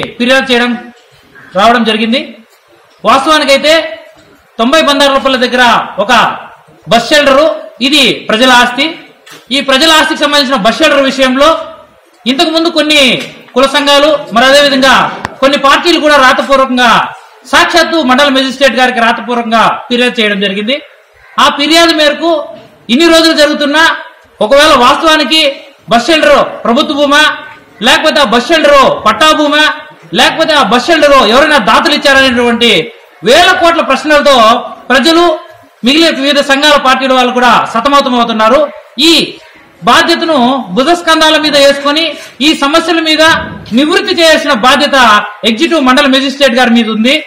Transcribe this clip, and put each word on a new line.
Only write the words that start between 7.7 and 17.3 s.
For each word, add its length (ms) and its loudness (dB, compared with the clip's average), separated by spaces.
ఇది 160 0
ప్రజల 200 0
ఆస్తి. 240 -4
ఈ 120 -2
ప్రజల 300 0
ఆస్తికి 260 -2
సంబంధించిన 420 -2
బస్ 140 0
షెల్టర్ 300 2
విషయంలో 380 0
ఇంతకు 240 -2
ముందు 220 -2
కొన్ని 220 0
కుల 220 0
సంఘాలు, 340 2
మరి 160 0
అదేవిధంగా 440 2
కొన్ని 240 0
పార్టీలు 380 0
కూడా 180 4
రాతపూర్వకంగా, 680 0